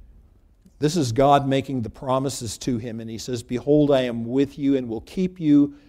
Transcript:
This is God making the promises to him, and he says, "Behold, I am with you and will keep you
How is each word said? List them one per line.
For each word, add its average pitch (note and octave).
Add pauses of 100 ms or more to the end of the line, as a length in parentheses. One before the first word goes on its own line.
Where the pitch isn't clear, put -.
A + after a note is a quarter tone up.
(800)
This D3+
is C3+
God C#3
making C3+
the G#2+
promises C3
to B2+
him, A2+
and A2+
he A2+
says, A#2+
"Behold, C#3+
I C3
am A#2
with C#3
you C#3
and B2+
will A2+
keep F#3
you D3 (140)